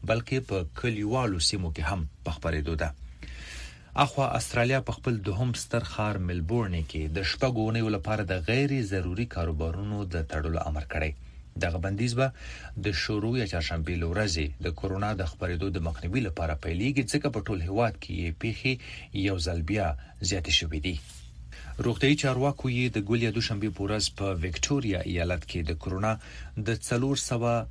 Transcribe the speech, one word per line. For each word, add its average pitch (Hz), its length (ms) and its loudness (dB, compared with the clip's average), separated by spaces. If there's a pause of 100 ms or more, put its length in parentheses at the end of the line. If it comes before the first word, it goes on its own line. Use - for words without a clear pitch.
(100)
بلکې 120 280 2 (120)
په 101 60 0 (240)
کلیوالو 107 680 0
سیمو 90 260 0
کې 80 160 -4
هم 90 100 0 (240)
په 82 120 -2
خپرېدو 80 460 0
ده. 76 80 0 (1120)
اخوا 135 240 2 (100)
استرالیا 123 520 2
په 117 80 -4
خپل 123 180 0 (140)
دوهم 113 220 2 (120)
ستر - 300 -2
ښار 104 260 0 (100)
ملبورن 90 460 2 (160)
کې 78 120 -2 (140)
د 95 140 0
شپږو 123 380 2
اونیو 113 280 2
لپاره 107 340 0
د 92 40 2 (140)
غیر 135 240 4 (200)
ضروري 90 420 0
کاروبارونو 85 640 0 (140)
د 82 180 0
تړلو 78 400 0
امر 73 220 -2
کړی. 78 200 0 (520)
دغه 87 200 0
بندیز 110 360 0
به 135 80 6 (560)
د 104 160 2
شروع 107 380 2
یا 110 120 0
چهارشنبې 85 520 0
له 82 100 2
ورځې 87 340 2 (180)
د 85 140 -2
کرونا 104 320 0 (100)
د 85 120 0
خپرېدو 90 340 -2 (100)
د 82 120 0
مخنیوي 87 400 0
لپاره 78 340 -2
پیلېږي، 117 500 2
ځکه 147 220 2
په 107 120 0
ټول 101 120 0 (100)
هیواد 107 340 2
کې 82 180 -8
یې 85 100 0 (100)
پیښې 117 320 0 (540)
یو 95 100 2 (100)
ځل 85 140 0 (120)
بیا 104 140 4 (420)
زیاتې 85 320 0
شوې 78 260 -2
دي. 87 100 -2 (880)
روغتیايي 139 400 6
چارواکو 135 420 2 (100)
یې 123 180 2
د 113 40 2 (100)
ګل 117 200 4
یا - 80 2
دوشنبې 107 400 0
په 98 100 -4
ورځ 104 180 2 (140)
په 98 80 0 (160)
ویکټوریا 98 580 2 (100)
ایالت 85 400 0
کې 87 180 -2
د 87 40 0 (120)
کرونا 101 280 0 (540)
د - 20 0 (200)
څلور 131 280 2 (120)
سوه 120 240 2 (180)